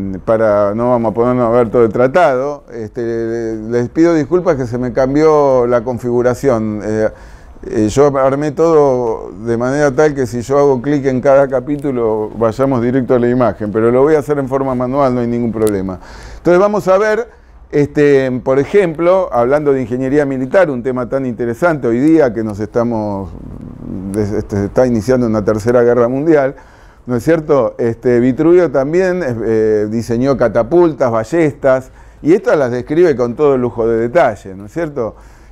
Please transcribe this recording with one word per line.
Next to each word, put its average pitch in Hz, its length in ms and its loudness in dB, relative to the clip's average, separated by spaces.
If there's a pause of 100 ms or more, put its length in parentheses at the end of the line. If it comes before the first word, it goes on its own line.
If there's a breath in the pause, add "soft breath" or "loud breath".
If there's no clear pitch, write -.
(240)
para, 104 500 2
no 120 160 -2
vamos 117 220 0
a - 20 -10
ponernos 123 320 0
a 113 40 0
ver 120 200 2
todo 120 140 4
el 107 80 0
tratado. 139 800 0
Este, 113 840 -6 (160)
les 120 180 -2
pido 165 240 2
disculpas 160 440 0
que 127 100 -4
se 117 100 -6
me 123 160 -4
cambió 135 760 2
la 120 160 0
configuración. 120 1000 0
Eh, 107 260 -2 (560 loud breath)
eh, 107 240 0
yo 139 300 2
armé 139 320 0
todo 127 800 2
de 113 260 -4
manera 135 360 0
tal 151 240 2
que 131 100 -2
si 117 160 -8
yo 135 160 0
hago 139 240 2
clic 143 240 -2
en 127 140 0
cada 139 260 4
capítulo, 123 880 -2
vayamos 117 460 0
directo 123 320 0
a 120 60 2
la 120 80 2
imagen, 113 420 0
pero 113 220 2
lo 135 100 4
voy 156 140 4
a - 20 0
hacer 143 220 -2
en 135 80 -6
forma 135 260 -4
manual, 127 400 -2
no 123 60 -2
hay 117 80 -2
ningún 120 240 -2
problema. 98 480 -2 (380 loud breath)
Entonces 175 200 2
vamos 202 300 0
a 190 100 4
ver, 214 300 -2 (420 soft breath)
este, 143 600 2 (100)
por 135 160 2
ejemplo, 175 760 0
hablando 139 400 2
de 135 100 0
ingeniería 131 440 0
militar, 135 440 0
un 123 120 -6
tema 127 260 -4
tan 135 160 -4
interesante 123 600 -2
hoy 120 140 2
día 147 340 4
que 110 80 -4
nos 107 160 -6
estamos, 107 720 -4 (800)
des-, 104 220 -2
este, 104 240 -4
se 101 80 0
está 127 240 2
iniciando 120 400 0
una 110 160 0
tercera 113 400 2
guerra 120 240 2
mundial, 143 480 0 (500 loud breath)
¿no 123 100 -4
es 110 80 -4
cierto? 151 540 0
Este, 123 420 0
Vitruvio 156 500 4
también, 175 540 0
eh, 110 640 0
diseñó 120 460 -2
catapultas, 127 760 2
ballestas, 131 800 0 (320 soft breath)
y 151 120 4
estas 208 220 0
las 131 140 0
describe 143 460 0
con 120 180 -2
todo 143 220 2
lujo 120 320 -2
de 113 80 2
detalle, 117 580 0
¿no 98 120 -16
es 104 60 -20
cierto? 143 440 -6 (360 soft breath)